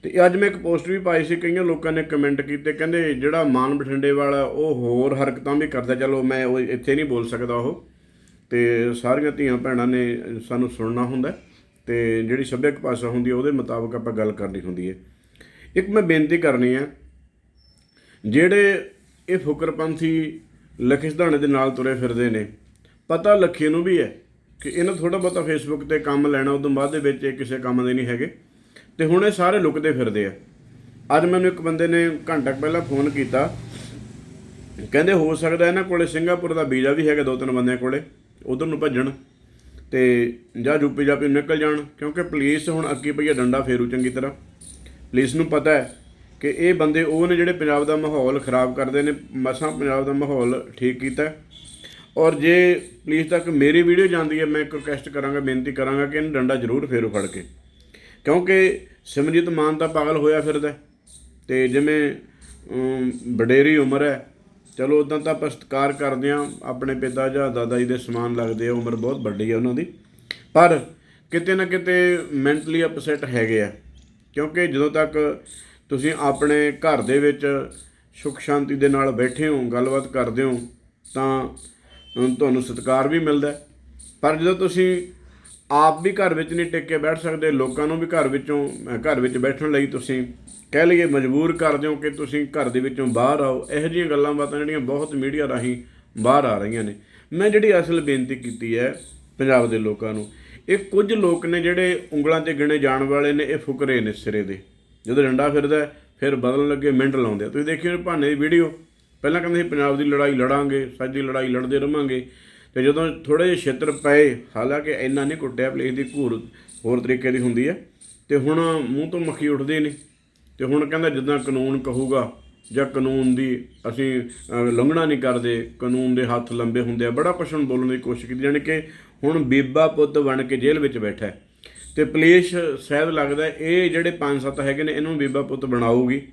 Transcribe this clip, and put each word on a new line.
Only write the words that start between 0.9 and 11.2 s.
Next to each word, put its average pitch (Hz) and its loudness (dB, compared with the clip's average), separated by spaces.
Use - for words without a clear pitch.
ਪਾਈ 170 2
ਸੀ, 170 -2
ਕਈਆਂ 175 -2
ਲੋਕਾਂ 160 -2
ਨੇ 160 0
ਕੁਮੈਂਟ 143 0
ਕੀਤੇ, 143 -4
ਕਹਿੰਦੇ, 160 -2
"ਜਿਹੜਾ 151 0
ਮਾਨ 135 2
ਬਠਿੰਡੇ 139 0
ਵਾਲਾ, 139 2
ਉਹ 151 -2
ਹੋਰ 123 0
ਹਰਕਤਾਂ 135 -2
ਵੀ 151 0
ਕਰਦਾ।" 127 -2
ਚਲੋ, 135 0
ਮੈਂ 131 0
ਉਹ 127 0
ਇੱਥੇ 123 0
ਨਹੀਂ 156 0
ਬੋਲ 120 -2
ਸਕਦਾ 120 -4
ਉਹ, 131 -6
ਤੇ 120 2
ਸਾਰੀਆਂ 135 0
ਧੀਆਂ 139 0
ਭੈਣਾਂ 123 -2
ਨੇ 120 0
ਸਾਨੂੰ 123 -2
ਸੁਣਨਾ 117 -4
ਹੁੰਦਾ 131 -4